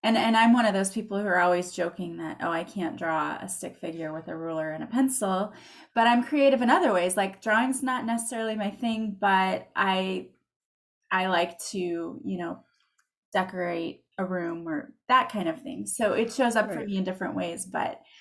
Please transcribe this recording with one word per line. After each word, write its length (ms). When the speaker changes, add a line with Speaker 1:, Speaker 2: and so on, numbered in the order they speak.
Speaker 1:
And, 120
and 200
I'm 160
one 140
of 80
those 180
people 260
who 80
are 140
always 320
joking 460
that, 220
"Oh, 120
I 100
can't 340
draw 440
a 80
stick 300
figure 340
with 160
a 80
ruler 340
and 140
a 20
pencil," 680
but 140
I'm 160
creative 400
in 80
other 220
ways. 240
Like, 260
drawing's 400
not 240
necessarily 480
my 160
thing, 500
but 540
I, 540
I 160
like 320
to, 540
you 140
know, 220
decorate 720
a 60
room 440
or 260
that 220
kind 180
of 140
thing. 240
So 260
it 200
shows 240
up 140
for 80
Speaker 2:
Right. 80
Speaker 1:
me 100
in 80
different 300
ways. 320
But, 340